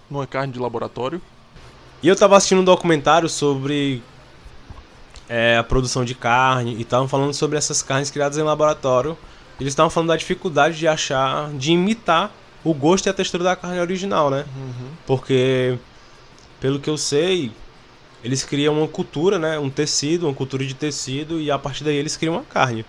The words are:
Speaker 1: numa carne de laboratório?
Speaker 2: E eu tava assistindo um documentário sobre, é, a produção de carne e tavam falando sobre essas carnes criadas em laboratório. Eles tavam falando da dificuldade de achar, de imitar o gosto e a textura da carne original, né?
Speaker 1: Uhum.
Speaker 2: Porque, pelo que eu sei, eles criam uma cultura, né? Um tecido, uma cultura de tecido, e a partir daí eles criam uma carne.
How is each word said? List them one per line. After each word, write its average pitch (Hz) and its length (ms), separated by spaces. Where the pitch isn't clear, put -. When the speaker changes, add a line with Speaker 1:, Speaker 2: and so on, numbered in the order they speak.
Speaker 1:
numa 139 180
carne 135 260
de 123 60
laboratório? 120 640
Speaker 2:
E 143 40
eu 190 80
tava 196 220
assistindo 190 240
um 185 40
documentário 165 640
sobre, 139 760
é, 117 280
a 113 60
produção 127 420
de 123 100
carne 123 640
e 113 40
tavam 127 240
falando 139 260
sobre 151 240
essas 143 240
carnes 139 300
criadas 143 260
em 156 60
laboratório. 151 760
Eles 139 140
tavam 160 160
falando 170 200
da 165 80
dificuldade 160 600
de 160 100
achar, 147 680
de 139 180
imitar 190 600
o 160 100
gosto 156 340
e - 20
a 190 40
textura 185 300
da 180 120
carne 180 240
original, 180 500
né? 139 160
Speaker 1:
Uhum. 127 340
Speaker 2:
Porque, 127 720
pelo 139 200
que 139 100
eu 151 80
sei, 156 540
eles 131 200
criam 147 340
uma 156 100
cultura, 175 520
né? 160 180
Um 139 120
tecido, 151 580
uma 135 80
cultura 135 300
de 135 100
tecido, 147 680
e 147 80
a 139 80
partir 139 260
daí 151 120
eles 147 200
criam 165 200
uma 262 80
carne. 123 460